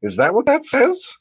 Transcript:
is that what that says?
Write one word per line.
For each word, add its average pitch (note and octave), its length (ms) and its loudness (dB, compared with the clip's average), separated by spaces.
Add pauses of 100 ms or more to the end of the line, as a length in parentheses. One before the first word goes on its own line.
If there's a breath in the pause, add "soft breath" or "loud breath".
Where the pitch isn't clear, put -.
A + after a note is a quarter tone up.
is G2+ 140 -8
that C#3+ 180 2
what A3 120 2
that D4+ 180 2
says? F4+ 560 0